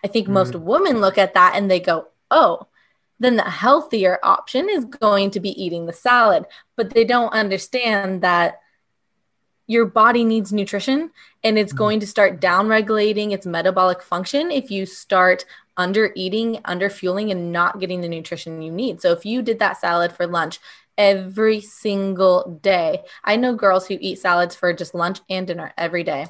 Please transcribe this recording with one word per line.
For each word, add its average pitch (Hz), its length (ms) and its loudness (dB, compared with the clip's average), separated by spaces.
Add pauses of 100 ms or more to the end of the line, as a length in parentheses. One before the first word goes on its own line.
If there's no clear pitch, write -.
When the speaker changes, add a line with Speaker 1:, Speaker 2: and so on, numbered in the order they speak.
Speaker 1:
I - 20 -4
think 202 220 -2
most 190 240 2
Speaker 2:
Mm. 165 80 -10
Speaker 1:
women 247 400 0
look 190 160 2
at 190 160 2
that 180 220 6
and 202 140 -2
they 180 120 2
go, 165 260 -2 (240)
"Oh, 202 360 4 (520)
then 240 160 2
the 208 80 0
healthier 196 800 2
option - 460 0
is 311 160 -2
going 202 460 0
to 196 100 -6
be 196 80 -4 (120)
eating 170 240 -6
the 170 60 -8
salad." 226 540 2 (320)
But 214 140 -4
they 226 120 4
don't 240 300 0
understand 202 880 -2
that 175 400 0 (1080)
your 226 160 2
body 233 380 4
needs 220 300 0
nutrition, 214 580 -2 (320)
and 220 160 2
it's 202 140 -2
Speaker 2:
Mm. - 40 -8
Speaker 1:
going 214 220 2
to 208 80 -6
start 190 320 2
downregulating 208 920 0
its 196 120 -8
metabolic 180 560 0
function 277 480 -4
if 285 220 -6
you 190 140 -6
start 185 580 2 (320)
under 196 400 0
eating, 220 480 -4
under 180 260 -4
fueling, 196 420 -4
and 175 200 -6
not 175 300 -2
getting 180 180 -6
the 175 80 -6
nutrition 165 540 -10
you 160 100 -12
need. 190 300 -6
So 175 100 2
if 170 140 -2
you 233 160 -4
did 226 180 -4
that 208 180 0
salad 170 360 -2
for 175 120 -6
lunch 170 340 -4 (380)
every 202 640 2
single 190 1000 0
day, 175 400 0 (200)
I 214 120 2
know 247 180 0
girls 190 340 2
who 190 120 -6
eat 190 200 -8
salads 175 360 0
for 180 180 0
just 170 220 -10
lunch 175 240 -4 (100)
and 185 160 -4
dinner 170 320 -10
every 170 260 -4
day. 156 260 -6